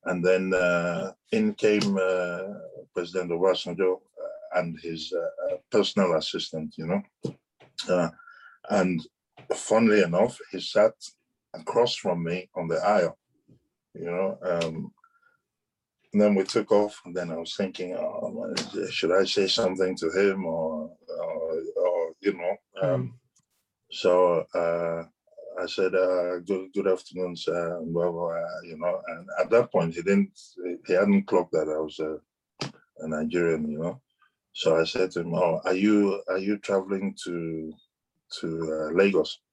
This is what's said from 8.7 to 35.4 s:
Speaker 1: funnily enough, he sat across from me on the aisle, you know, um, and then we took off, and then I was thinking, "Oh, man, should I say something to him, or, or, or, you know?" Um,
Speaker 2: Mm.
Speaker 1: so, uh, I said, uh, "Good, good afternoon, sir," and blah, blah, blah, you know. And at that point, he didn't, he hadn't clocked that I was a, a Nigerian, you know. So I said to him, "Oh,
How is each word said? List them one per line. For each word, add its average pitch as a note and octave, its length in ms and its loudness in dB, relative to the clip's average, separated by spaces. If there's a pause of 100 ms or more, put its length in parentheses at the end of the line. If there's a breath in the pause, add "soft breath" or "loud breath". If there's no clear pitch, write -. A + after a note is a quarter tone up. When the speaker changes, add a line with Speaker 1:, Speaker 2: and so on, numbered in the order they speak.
Speaker 1:
funnily G#2+ 480 4
enough, F2+ 340 2 (140)
he F#2 80 -6
sat G#2+ 340 4 (600)
across - 420 2
from F2 280 -2
me F2+ 320 -4
on F2 120 -6
the E2 100 0
aisle, F2+ 400 2 (760)
you E2 100 -10
know, F2+ 380 -2
um, E2 480 -4 (1200 soft breath)
and G#2 80 4
then G#2 140 6
we F#2+ 80 4
took G#2+ 300 -2
off, G#2 320 2
and F2 100 -10
then F2 160 -4
I D#2+ 60 -6
was E2+ 180 -8
thinking, F#2 400 -4
"Oh, - 360 -6 (440)
man, - 160 -4
should F2 220 2
I F#2+ 100 6
say F#2+ 240 2
something F#2 480 0
to E2 160 -2
him, F#2+ 340 2
or, D#2+ 460 -4 (160)
or, E2 540 -4 (160)
or, F2 420 0
you G2 140 0
know?" F2+ 220 -4 (260)
Um, F#2 220 0
Speaker 2:
Mm. B2 80 -8 (800)
Speaker 1:
so, F2+ 500 4 (120)
uh, E2+ 520 -2 (560)
I F2 60 -4
said, F#2 280 0
uh, F2+ 440 2
"Good, F#2 340 -4
good G2 140 0
afternoon, F2+ 480 -2
sir," F2 420 -4
and E2 160 -6
blah, E2+ 180 0
blah, E2+ 180 -4
blah, E2+ 400 -6
you D#2+ 80 -14
know. F2 300 -2
And - 200 -12 (120)
at - 120 0
that A#2+ 200 4
point, E2+ 240 0
he F2 60 -8
didn't, G2 300 2 (560)
he F#2 60 0
hadn't G2 340 4
clocked F2+ 260 2
that D#2 160 2
I D#2 100 -2
was D#2 200 -6
a, D#2 180 -4 (840 loud breath)
a D#2+ 40 -8
Nigerian, D#2 600 0
you D2+ 100 -6
know. E2 220 -6 (520)
So D#2+ 260 2
I E2 60 4
said F#2 260 -2
to F2 100 -4
him, E2+ 140 -4
"Oh, E2+ 300 2